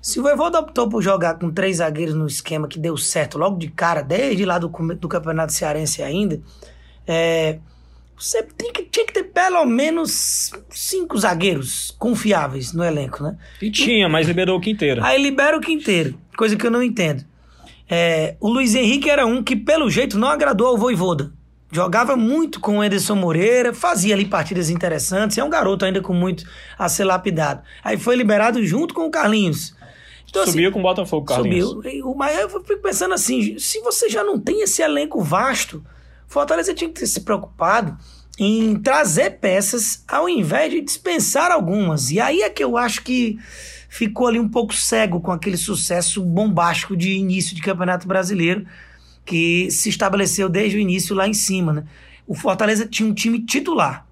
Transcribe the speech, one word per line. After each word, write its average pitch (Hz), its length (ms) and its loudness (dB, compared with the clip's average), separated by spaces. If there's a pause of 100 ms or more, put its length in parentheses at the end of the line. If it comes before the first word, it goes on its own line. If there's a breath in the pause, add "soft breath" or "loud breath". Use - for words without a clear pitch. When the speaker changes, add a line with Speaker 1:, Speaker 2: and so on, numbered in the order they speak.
Speaker 1:
Se - 180 -4
o 247 40 -2
Vojvoda 302 360 2
optou 254 280 0
por 214 140 0
jogar 170 380 2
com 170 100 -2
três 185 280 -2
zagueiros 160 360 -2
no 156 140 0
esquema 151 400 -6
que 151 100 -12
deu 160 180 -4
certo - 440 -2
logo 190 180 0
de 160 120 -6
cara, 170 340 -2
desde 202 420 0
lá 175 140 0
do 170 100 -4
come-, 165 240 -4
do 165 140 -8
Campeonato 160 440 -2
Cearense 151 520 -4
ainda, 165 360 -2 (680 loud breath)
é, 165 500 2 (580 soft breath)
você - 280 -4
tem - 280 -8
que, 403 120 -8
tinha 440 220 0
que - 80 -10
ter 381 100 0
pelo 359 420 2
menos 302 840 0 (180)
cinco 349 480 -6
zagueiros 175 800 0
confiáveis 156 760 0
no 170 120 -2
elenco, 147 400 -4
né? 151 120 -6 (260 loud breath)
Speaker 2:
E 214 100 -4
tinha, 214 360 2
mas 160 200 2
liberou 180 300 2
o 180 40 -2
Quinteiro. 180 420 0
Speaker 1:
Aí 262 160 4
libera 277 380 4
o - 40 -2
Quinteiro, 190 560 0 (200)
coisa 220 180 2
que 226 120 0
eu 226 40 2
não 240 120 2
entendo. 160 420 -2 (640 soft breath)
É, 165 500 2
o 208 80 -2
Luiz 240 280 2
Henrique 262 340 2
era 277 160 4
um 240 160 2
que, 247 140 0
pelo 302 340 2
jeito, 160 300 0
não 247 80 4
agradou 277 400 2
ao 247 100 4
Vojvoda. 180 560 0 (380)
Jogava 190 440 2
muito 269 440 0
com 208 180 0
o 208 60 2
Ederson 202 320 0
Moreira, 208 580 2
fazia 214 420 2
ali 196 100 2
partidas 175 440 -2
interessantes, 180 680 0
é 247 60 0
um 302 60 -2
garoto 196 340 0
ainda 190 160 0
com 185 140 -4
muito 180 320 0 (320 loud breath)
a 175 100 -2
ser 196 180 0
lapidado. 180 580 0 (200 loud breath)
Aí 214 140 -2
foi 247 180 2
liberado 220 500 2
junto 262 280 0
com 330 140 -2
o 302 40 -4
Carlinhos. 208 640 0 (540 loud breath)
Então, - 160 2
Speaker 2:
Subiu 170 240 4
Speaker 1:
assim, 190 40 -4
Speaker 2:
com 208 60 -2
o 185 40 -2
Botafogo, 180 420 0
Carlinhos. 180 440 0
Speaker 1:
subiu. 262 400 -8
O, 262 60 -4
mas 285 220 0
eu 392 120 -2
fico 403 320 -6
pensando 370 320 -2
assim: 233 440 0
se - 240 -4
você 466 280 0
já 415 140 0
não 381 160 0
tem 415 220 0
esse 381 200 0
elenco 294 400 0
vasto, 175 640 -2 (440 soft breath)
Fortaleza 320 460 0
tinha 330 160 -4
que - 100 -14
ter 226 80 -4
se 185 140 -2
preocupado 190 760 -2 (400 loud breath)
em 214 400 2
trazer 262 600 2
peças 208 680 0
ao 311 200 0
invés 269 440 0
de 320 100 0
dispensar 311 720 0
algumas. 170 600 0
E 180 80 2
aí 349 220 2
é 427 80 0
que - 140 -4
eu 240 120 0
acho 240 260 -2
que 240 380 0 (480 loud breath)
ficou 233 400 -2
ali 233 120 2
um 220 100 0
pouco 233 240 0
cego 202 480 0
com 185 100 -4
aquele 180 240 -2
sucesso 175 640 -2
bombástico 175 760 2
de 185 160 0
início 190 420 -2
de 160 60 -10
Campeonato 180 460 -2
Brasileiro 185 580 0 (580 loud breath)
que 170 480 0
se - 160 -2
estabeleceu 196 600 0
desde 202 280 0
o - 20 0
início 190 360 0
lá 190 120 2
em 214 60 0
cima, 185 380 0
né? 151 120 -2 (440 loud breath)
O 175 80 -6
Fortaleza 208 500 0
tinha 220 220 -2
um 214 60 0
time 233 260 0
titular. 233 720 -2